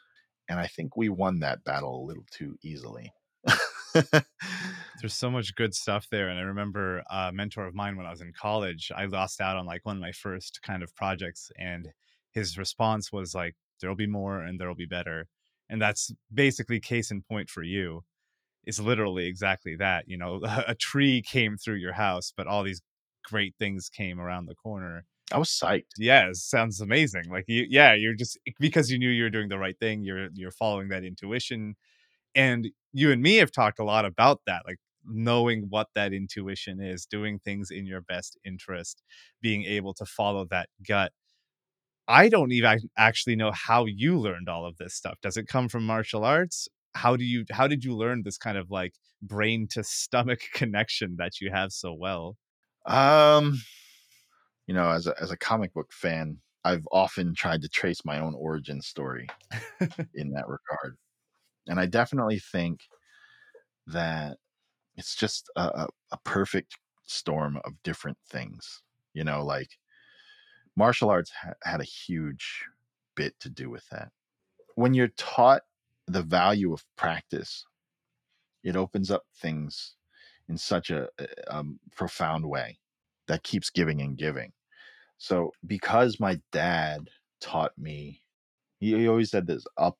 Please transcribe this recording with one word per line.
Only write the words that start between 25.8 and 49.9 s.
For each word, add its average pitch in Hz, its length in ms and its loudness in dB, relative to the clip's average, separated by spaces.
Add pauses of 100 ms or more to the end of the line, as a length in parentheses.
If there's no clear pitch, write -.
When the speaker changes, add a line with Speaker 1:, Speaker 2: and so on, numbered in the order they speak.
Speaker 2:
Yeah, 113 300 8
it 92 80 -6
sounds 110 440 0
amazing. 107 500 0
Like, 92 180 -6
you, 117 200 0
yeah, 131 260 10
you're 110 200 2
just, 117 240 -6 (200)
because 147 320 4
you 127 80 2
knew 123 120 2
you 117 140 2
were 113 60 0
doing 107 180 -2
the 98 100 -2
right 95 200 -4
thing, 107 240 -2
you're, 95 320 -4
you're 92 160 -10
following 101 380 -2
that 92 160 -4
intuition. 107 720 -6 (580)
And 123 340 4 (240)
you 143 200 6
and 123 100 4
me 190 140 8
have 180 160 6
talked 107 280 2
a 110 40 -2
lot 107 200 4
about 113 420 4
that, 90 200 -2
like, 92 120 -10 (280)
knowing 113 640 2
what 107 240 0
that 101 180 0
intuition 98 680 -8
is, 92 260 -8
doing 104 340 -4
things 101 300 -6
in 98 160 -10
your 92 160 -8
best 90 420 -8
interest, 90 580 -12 (400)
being 104 220 0
able 98 300 -4
to 101 120 -12
follow 101 440 -2
that 90 180 -2 (180)
gut. 98 260 2 (920)
I 151 220 12
don't 160 240 4
even 117 180 8
ac-, 107 260 4
actually 113 400 4
know 107 160 2
how 117 320 4
you 117 340 2
learned 92 300 -2
all 85 180 -4
of 82 120 -12
this 90 160 -10
stuff. - 280 -8
Does 95 140 -4
it 110 100 -4
come 127 220 0
from 113 160 -4
martial 110 400 0
arts? 160 440 2 (260)
How 123 220 4
do 123 80 0
you, 120 260 0
how 131 160 2
did 143 180 0
you 127 100 -4
learn 113 280 -2
this 98 160 -8
kind 104 180 -4
of, 92 140 -6
like, 92 240 -4 (280)
brain 107 500 0
to 107 120 -4
stomach 123 600 0